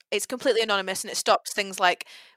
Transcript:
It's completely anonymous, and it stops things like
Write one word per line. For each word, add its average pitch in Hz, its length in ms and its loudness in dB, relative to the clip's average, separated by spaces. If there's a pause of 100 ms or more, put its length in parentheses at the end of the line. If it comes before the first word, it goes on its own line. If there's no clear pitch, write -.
(100)
It's 208 160 -2
completely 247 360 0
anonymous, 190 420 -2
and 208 60 -12
it - 60 -6
stops - 360 2
things 196 280 -4
like 180 260 2 (300)